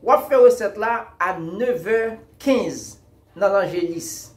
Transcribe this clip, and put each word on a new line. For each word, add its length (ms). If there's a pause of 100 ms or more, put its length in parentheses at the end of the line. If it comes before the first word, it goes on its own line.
w 80
ap 180
fè 80
resèt 400
la 160 (220)
a 240
nèv 500
è 100 (440)
kenz 500 (420)
nan 200
Lanjelis. 560 (240)